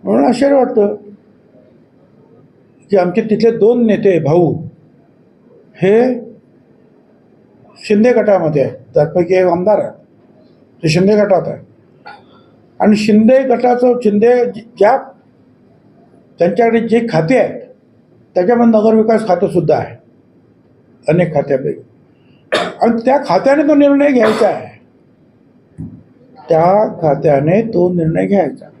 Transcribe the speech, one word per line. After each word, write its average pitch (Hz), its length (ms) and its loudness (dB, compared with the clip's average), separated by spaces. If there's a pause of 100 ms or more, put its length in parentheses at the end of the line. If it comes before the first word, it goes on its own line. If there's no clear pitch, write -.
म्हणून 226 200 0
आश्चर्य 277 300 0
वाटतं 220 420 0 (1900)
की 202 60 0
आमचे 180 240 0
तिथले 220 380 0
दोन 233 280 2
नेते 196 320 2
भाऊ 156 360 0 (1200)
हे 233 460 0 (1600)
शिंदे 220 360 2
गटामध्ये 180 500 0
आहेत, 117 140 -4 (180)
त्यापैकी 170 400 0
एक 185 120 2
आमदार 180 320 0
आहे, 143 120 -6 (920)
ते 165 60 -2
शिंदे 190 280 2
गटात 185 320 0
आहे 117 100 -10 (1200)
आणि 208 160 2
शिंदे 220 460 2
गटाचं, 247 600 0
शिंदे 226 400 2
ज्या 220 540 -2 (1400)
त्यांच्याकडे 220 500 0
जे 233 220 0
खाते 160 280 0
आहेत - 220 -2 (720)
त्याच्यामध्ये 226 460 2
नगरविकास 220 480 0
खातं 185 180 0
सुद्धा 156 300 0
आहे, - 200 -8 (1120)
अनेक 165 260 -2
खात्यापैकी, 139 460 -4 (1000)
आणि 226 220 0
त्या 262 220 0
खात्याने 269 360 0
तो 294 120 2
निर्णय 285 380 2
घ्यायचा 220 360 0
आहे, - 320 -8 (1700)
त्या 180 440 0 (100)
खात्याने 156 600 0
तो 180 300 -2
निर्णय 175 340 -2
घ्यायचा. 185 400 -4 (140)